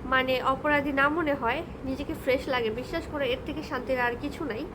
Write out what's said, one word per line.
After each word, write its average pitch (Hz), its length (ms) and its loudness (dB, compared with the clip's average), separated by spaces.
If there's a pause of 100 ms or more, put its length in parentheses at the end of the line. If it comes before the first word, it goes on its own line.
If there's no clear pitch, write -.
মানে 262 300 4 (200)
অপরাধী 294 460 2
না 277 80 8
মনে 302 340 2
হয়, 247 180 2 (280)
নিজেকে 269 340 -4
ফ্রেশ 269 200 2 (120)
লাগে, 233 160 2
বিশ্বাস 254 420 -4
করে 285 200 -2
এর - 140 -2
থেকে 311 240 -4
শান্তির 262 360 0
আর 240 160 0
কিছু 285 220 -6
নাই। 247 200 -4 (100)